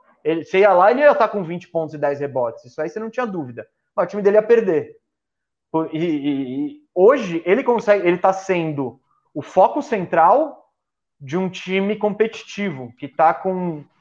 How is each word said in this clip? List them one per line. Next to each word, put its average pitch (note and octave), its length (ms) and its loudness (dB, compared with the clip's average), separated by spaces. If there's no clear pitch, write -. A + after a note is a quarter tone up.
ele, D#3+ 200 -2
você F#3 160 0
ia G3+ 120 6
lá, F#3 180 6
ele B3 120 0
ia D4 120 8
tá A3 140 2
com G3+ 160 -4
vinte F3 240 -10
pontos D#3 260 -6
e D3+ 40 -14
dez C#3+ 200 -2
rebotes. B2+ 460 -4
Isso B2+ 160 -14
aí D3+ 80 -6
você - 100 -10
não A3 120 -8
tinha B3 160 -6
dúvida. B2+ 400 -10
Mas F#3 120 0
o - 20 -16
time G3+ 140 -8
dele G3+ 140 4
ia G#3+ 60 8
perder. G3 540 2
Por, D#3+ 240 -2
e, D#3 40 -6
e, C#3+ 680 -4
e - 160 -14
hoje F#3+ 520 2
ele G#3+ 160 2
consegue, G#3 440 0
ele F3 120 2
tá F#3+ 140 2
sendo D#3+ 680 -4
o D3+ 80 -8
foco - 400 2
central F#3+ 880 0
de C#3 160 -8
um F#3+ 120 -2
time G3 480 -4
competitivo, G3+ 1000 -4
que D3 80 -12
tá D#3+ 260 2
com F3 520 -6